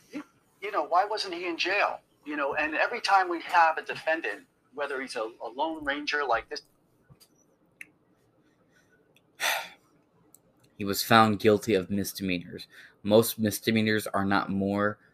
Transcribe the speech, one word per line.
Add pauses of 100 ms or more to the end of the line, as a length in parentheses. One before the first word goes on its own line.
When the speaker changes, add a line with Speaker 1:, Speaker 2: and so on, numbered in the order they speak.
(100)
Speaker 1:
You, (360)
you
know,
why
wasn't
he
in
jail? (260)
You
know,
and
every
time
we
have
a
defendant, (320)
whether
he's
a, (200)
a
lone
ranger
like
this. (2750)
Speaker 2:
<sighs> (1300)
He
was
found
guilty
of
misdemeanors. (340)
Most
misdemeanors
are
not
more (160)